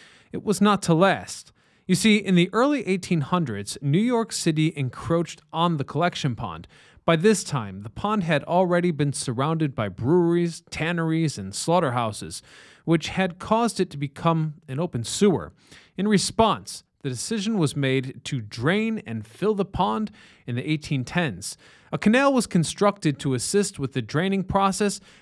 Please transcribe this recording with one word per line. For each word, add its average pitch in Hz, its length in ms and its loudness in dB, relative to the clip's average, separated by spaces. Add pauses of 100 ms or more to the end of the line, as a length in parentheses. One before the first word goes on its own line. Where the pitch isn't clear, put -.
(320)
it - 100 -8
was 202 200 0
not 202 220 6
to 170 100 4
last. 156 580 2 (340)
You 185 80 2
see, 214 220 6
in 196 180 2
the 175 200 6
early 269 320 2
eighteen 185 340 -2
hundreds, 127 640 -4
New 147 160 2
York 233 340 0
City 156 420 0
encroached 165 680 -4 (100)
on 165 240 0
the 135 80 -4
collection 156 500 -2
pond. 90 320 -10 (380)
By 165 120 4
this 208 280 4
time, 101 380 -6
the 107 80 -12
pond 208 340 -2
had 156 200 0
already 175 460 2
been 143 220 0
surrounded 143 600 -2
by 104 160 -2
breweries, 170 800 0
tanneries, 165 640 -2
and 98 180 -10
slaughterhouses, 123 880 -2 (440)
which 160 220 0
had 185 300 -2
caused 226 420 0
it 180 100 -2
to 143 80 -12
become 156 560 0 (120)
an 135 140 -6
open 117 240 -4
sewer. 117 480 2 (460)
In 196 100 0
response, 196 760 2 (180)
the 139 80 -6
decision 214 460 -4
was 160 200 2
made 131 480 -2
to 135 160 -6
drain 185 640 -2
and 110 180 -8
fill 214 300 -2
the 196 100 -2
pond 208 460 -2 (340)
in 120 120 -6
the 127 120 -6
eighteen 151 360 -2
tens. 123 520 -4 (360)
A 160 60 -2
canal 269 340 4
was 247 160 2
constructed 180 720 0
to 135 140 0
assist 196 440 -2
with 135 140 -4
the 127 100 -2
draining 185 400 0
process, 196 580 0 (220)